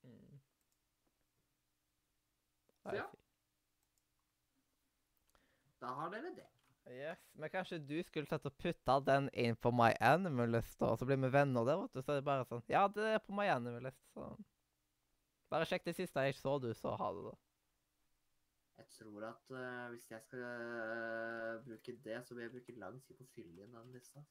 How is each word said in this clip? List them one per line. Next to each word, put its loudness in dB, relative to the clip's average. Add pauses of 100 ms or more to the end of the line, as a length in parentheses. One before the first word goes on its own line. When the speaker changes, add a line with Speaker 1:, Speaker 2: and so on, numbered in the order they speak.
Speaker 1:
Mm. -20 (2500)
Speaker 2:
Så -8
Speaker 1:
Det -2
er -6
Speaker 2:
ja. -8
Speaker 1:
fint. -20 (2500)
Speaker 2:
Da -6
har -4
dere -8
det. -18 (380)
Speaker 1:
Yes, -10 (120)
men -8
kanskje -4
du -6
skulle -4
tatt -2
og -6
putta 4
den 4
inn 2
på 4
My 8
Anime 6
List, 2
da, 2
så -4
blir 6
vi 2
venner 6
der, 4
vet -8
du, -6
så -2
er 2
det -6
bare 2
sånn, -6
«Ja, 6
det -2
er 2
på -10
My 0
Anime 0
List», -10
så. -12 (1300)
Bare 4
sjekk -2
det -2
siste -2
jeg 2
så 0
du, -4
så -6
ha -4
det -8
da. -10 (1500)
Speaker 2:
Jeg -20
tror -12
at, -12
eh, -8
hvis -14
jeg -12
skal, -8
eh, -6
bruke -12
det, -8
så -16
vil -8
jeg -10
bruke -16
lang -12
tid -20
på -20
å -20
fylle -18
inn -20
den -18
lista. -20 (100)